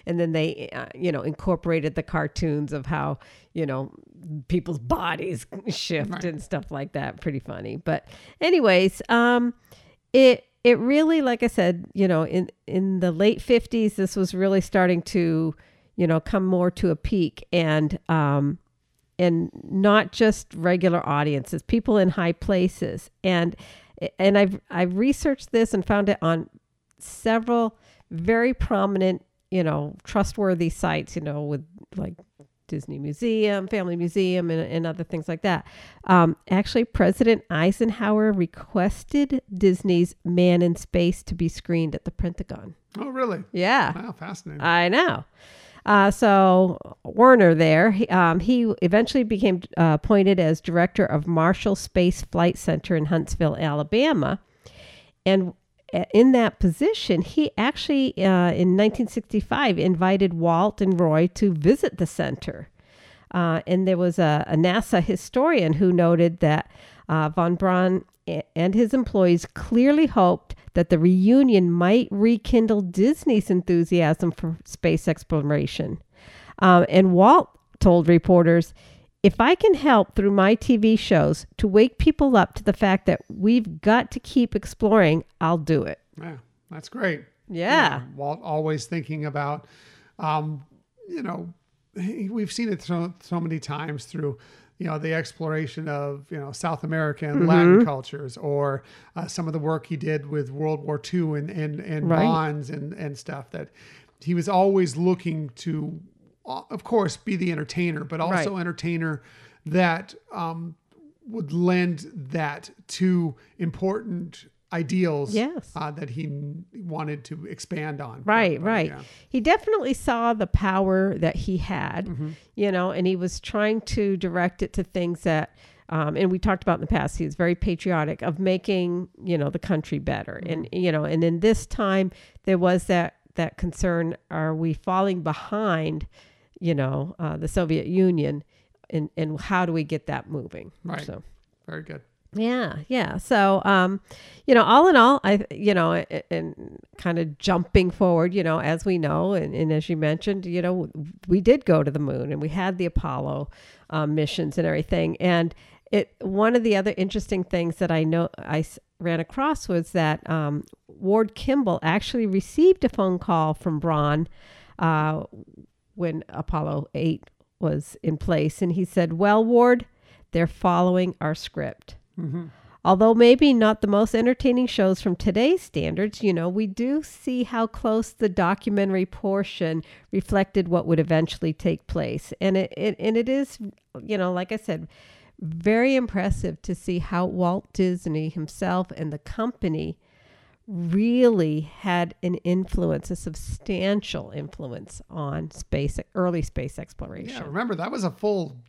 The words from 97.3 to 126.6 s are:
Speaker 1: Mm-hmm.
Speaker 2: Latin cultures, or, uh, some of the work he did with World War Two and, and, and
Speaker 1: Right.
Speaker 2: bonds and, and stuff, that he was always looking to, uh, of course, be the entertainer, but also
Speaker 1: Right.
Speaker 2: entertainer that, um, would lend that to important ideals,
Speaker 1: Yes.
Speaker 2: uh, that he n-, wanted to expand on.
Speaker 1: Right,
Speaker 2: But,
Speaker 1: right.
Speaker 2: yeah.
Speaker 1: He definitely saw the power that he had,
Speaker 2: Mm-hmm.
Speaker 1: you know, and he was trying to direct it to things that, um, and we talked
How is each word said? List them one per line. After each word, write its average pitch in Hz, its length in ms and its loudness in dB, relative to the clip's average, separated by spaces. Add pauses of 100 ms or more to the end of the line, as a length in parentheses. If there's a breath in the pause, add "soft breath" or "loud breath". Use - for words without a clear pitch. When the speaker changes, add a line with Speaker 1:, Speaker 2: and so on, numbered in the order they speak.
Speaker 1:
Mm-hmm. 165 120 4
Speaker 2:
Latin 175 360 8
cultures, 139 520 -6
or, 143 460 -2 (320 soft breath)
uh, 175 120 -8
some 175 200 -8
of 156 80 -4
the 160 40 -6
work 156 280 -4
he 165 100 -6
did 147 320 -4
with 139 220 -4
World 147 340 -6
War 147 140 -4
Two 156 360 -4
and, 147 140 -6
and, 151 320 -6
and 160 300 -4
Speaker 1:
Right. 156 120 4
Speaker 2:
bonds 156 460 0
and, 147 240 -10
and 143 240 -10
stuff, - 360 -14
that 156 180 -12 (500 soft breath)
he 175 140 -4
was 170 160 -2
always 190 440 2
looking 170 640 -2
to, 156 420 -6 (460)
uh, - 240 -10
of - 160 -10
course, 208 320 0
be 196 200 -6
the 175 140 -2
entertainer, 156 540 -4
but 160 160 -8
also 175 320 -2
Speaker 1:
Right. 190 80 -6
Speaker 2:
entertainer 165 640 -6 (420 soft breath)
that, 175 500 -2 (160)
um, 165 440 -8 (520)
would 208 260 -10
lend 175 600 -2
that 151 540 -8 (200)
to 175 460 -2 (240 soft breath)
important 185 880 -6 (260)
ideals, 165 600 -2
Speaker 1:
Yes. 254 440 -4
Speaker 2:
uh, 147 160 -6
that 147 180 -12
he 147 140 -10
n-, 147 400 -10 (100)
wanted 156 500 -10
to 151 220 -14
expand 151 540 -10
on. 131 240 -14
Speaker 1:
Right, 196 360 2
Speaker 2:
But, 175 60 -6
Speaker 1:
right. 214 200 0
Speaker 2:
yeah. 151 160 -12 (260 loud breath)
Speaker 1:
He 262 120 -4
definitely 330 540 0
saw 233 400 -2
the 208 140 -4
power 190 720 0
that 160 180 -2
he 185 220 -4
had, - 480 -6
Speaker 2:
Mm-hmm. 156 240 -8 (260 loud breath)
Speaker 1:
you 202 160 0
know, 180 180 -2
and 180 160 -2
he 185 80 0
was 180 240 -6
trying 214 440 -2
to 202 340 -2
direct 180 460 -4
it 185 100 -6
to 190 100 -4
things 175 400 -6
that, 156 320 -2 (340 soft breath)
um, 156 280 -4
and 185 160 2
we 185 80 -2
talked 190 240 -2